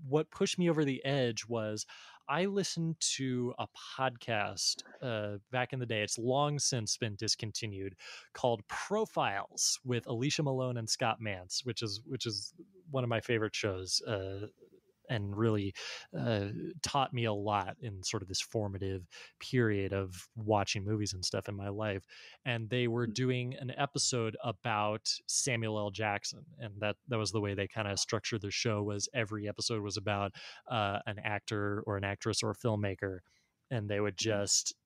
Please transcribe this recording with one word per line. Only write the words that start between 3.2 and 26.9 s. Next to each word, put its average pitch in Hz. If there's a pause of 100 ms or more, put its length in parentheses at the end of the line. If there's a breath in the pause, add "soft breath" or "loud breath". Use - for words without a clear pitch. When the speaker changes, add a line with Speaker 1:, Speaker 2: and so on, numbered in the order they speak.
Speaker 1:
a 113 (320)
podcast, 113 (180)
uh, 104 (100)
back 127
in 131
the 123
day. 107
It's 104
long 139
since 113
been 107
discontinued, 101 (400 loud breath)
called 117
Profiles -
with 123
Alicia 131
Malone 127
and 110
Scott 113
Mantz, 95
which 120
is, 104
which 123
is 104 (380)
one 131
of 117
my 113
favorite 110
shows, 92
uh, 98 (640)
and 101
really, 107 (440 loud breath)
uh, 113 (340)
taught -
me 117
a 110
lot 101
in 101
sort 104
of 92
this 92
formative 95 (320 loud breath)
period 104
of 95
watching 104
movies 104
and 92
stuff -
in 101
my 98
life. 101 (400 loud breath)
And 117
they 123
were 117
Speaker 2:
Mm. 107
Speaker 1:
doing 123
an 127
episode 120
about 107 (180)
Samuel 113
L. 104
Jackson, 101 (140)
and 101
that, 104 (100)